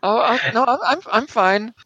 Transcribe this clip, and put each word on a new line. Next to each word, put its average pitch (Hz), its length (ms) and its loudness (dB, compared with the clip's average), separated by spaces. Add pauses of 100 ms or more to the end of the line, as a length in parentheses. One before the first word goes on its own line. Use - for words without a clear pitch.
Oh, 208 180 0
I, 240 200 2 (100)
no, 226 160 0
I'm, 254 180 2
I'm, 277 160 0 (100)
I'm 226 160 0
fine. 208 460 0 (140)